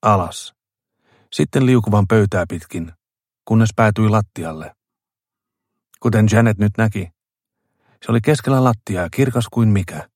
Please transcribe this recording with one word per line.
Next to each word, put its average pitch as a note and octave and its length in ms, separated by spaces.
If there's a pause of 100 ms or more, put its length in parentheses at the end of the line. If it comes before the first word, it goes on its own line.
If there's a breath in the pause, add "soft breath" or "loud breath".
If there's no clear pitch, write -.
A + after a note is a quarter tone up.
alas, F#2+ 520 (760)
sitten C#3+ 340
liukuvan G#2+ 420
pöytää G2+ 400
pitkin, E2+ 440 (520)
kunnes A2+ 320
päätyi A2 320
lattialle. D#2+ 680 (1200)
Kuten A2 320
Janet A2 260
nyt G#2 200
näki, G#2+ 340 (920)
se A2+ 80
oli A#2 80
keskellä C#3 440
lattiaa G2 460
kirkas B2 400
kuin A#2 180
mikä. G2 480